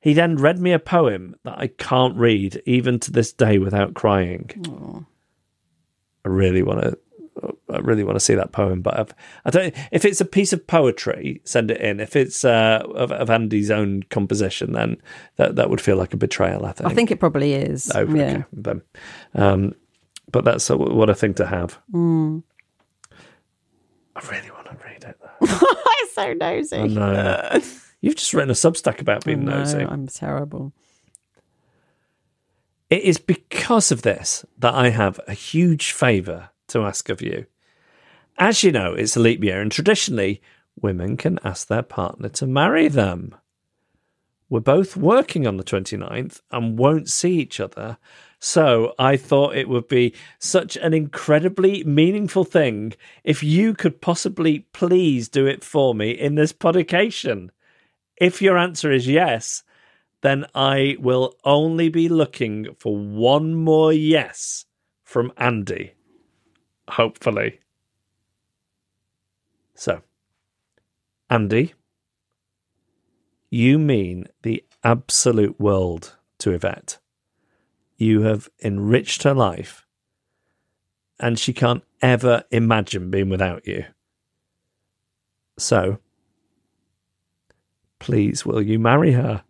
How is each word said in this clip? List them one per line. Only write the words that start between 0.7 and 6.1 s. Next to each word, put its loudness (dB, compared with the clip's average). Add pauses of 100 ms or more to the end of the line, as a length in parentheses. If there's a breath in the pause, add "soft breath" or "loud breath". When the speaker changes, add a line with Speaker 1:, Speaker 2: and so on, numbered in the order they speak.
Speaker 1:
a 4
poem 0
that -12
I -4
can't 0
read 2
even 0
to -10
this 2
day 4
without 0
crying. 0 (180)
Speaker 2:
Aw. -14 (1300)